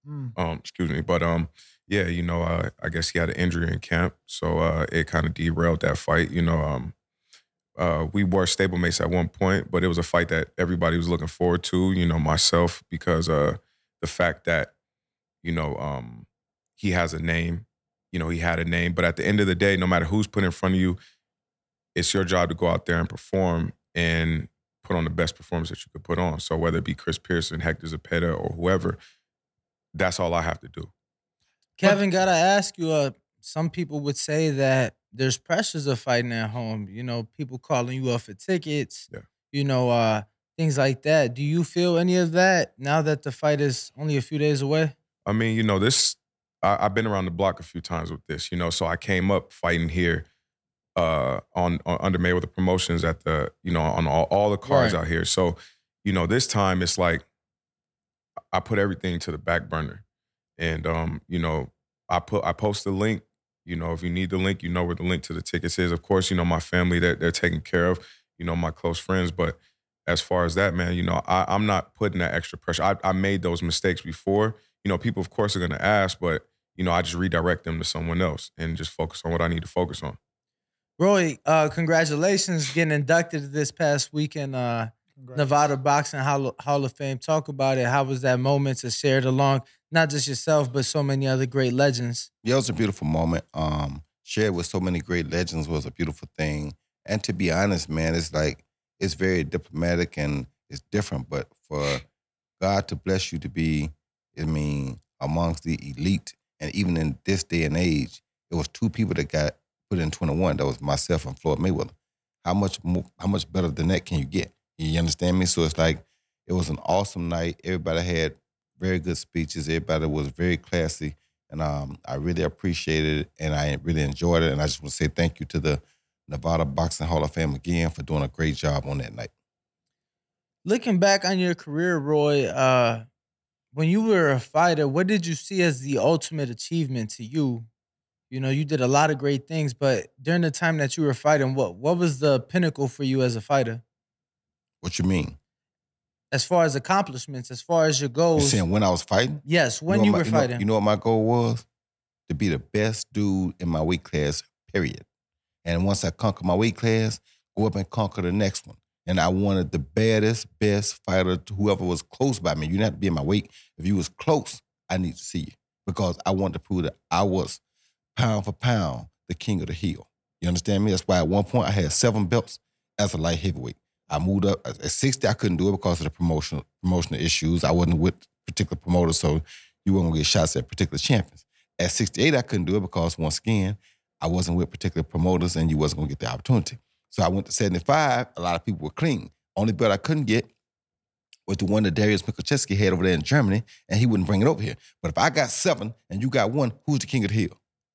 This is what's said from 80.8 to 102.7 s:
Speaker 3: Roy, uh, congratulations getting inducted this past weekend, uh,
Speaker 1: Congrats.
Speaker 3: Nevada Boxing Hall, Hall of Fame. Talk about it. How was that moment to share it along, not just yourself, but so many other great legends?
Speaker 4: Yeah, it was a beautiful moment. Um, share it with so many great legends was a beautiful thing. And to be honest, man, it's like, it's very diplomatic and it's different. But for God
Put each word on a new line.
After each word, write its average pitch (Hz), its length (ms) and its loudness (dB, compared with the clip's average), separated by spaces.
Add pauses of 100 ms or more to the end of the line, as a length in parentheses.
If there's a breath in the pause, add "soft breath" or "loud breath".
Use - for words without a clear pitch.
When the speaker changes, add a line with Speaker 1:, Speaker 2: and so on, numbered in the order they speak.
Speaker 3:
Roy, 180 460 2
uh, 156 240 4
congratulations 165 1040 0
getting 160 200 2
inducted 151 600 0
this 147 180 -2
past 147 420 0
weekend, 147 440 -4
uh, 117 320 -2 (260)
Speaker 1:
Congrats. 127 240 -10
Speaker 3:
Nevada 143 380 4
Boxing 143 440 0
Hall, 139 400 0
Hall 143 240 0
of 131 100 -4
Fame. 135 240 -6
Talk 156 300 0
about 135 280 0
it. 123 100 2
How 135 180 2
was 131 180 -4
that 127 180 4
moment 139 380 2
to 123 120 -6
share 135 280 2
it 127 80 2
along, 135 360 4 (300 soft breath)
not 160 160 4
just 139 180 -2
yourself, 143 460 2
but 131 140 0
so 156 160 0
many 135 240 0
other 131 180 2
great 127 300 0
legends? 123 560 0 (120)
Speaker 4:
Yeah, 117 120 2
it - 20 6
was 131 140 2
a 90 40 -2
beautiful 95 320 0
moment. 82 460 0
Um, 76 500 -4 (200)
share - 240 -2
it 98 80 0
with 87 100 -2
so - 160 -4
many 90 180 0
great 85 320 -2
legends 82 380 -2
was 76 160 -2
a 73 60 -10
beautiful 78 360 -8 (120)
thing. 76 360 -4 (300)
And 104 200 -2
to - 100 -4
be 87 180 0
honest, 92 380 0
man, 80 240 0
it's 82 180 -4
like, 76 320 -2 (340)
it's 95 140 -2
very 92 320 0
diplomatic 85 720 -2
and 73 300 -4 (240)
it's - 200 -14
different. 85 380 -4
But 71 200 -6 (200)
for 71 320 -2 (640)
God 98 260 2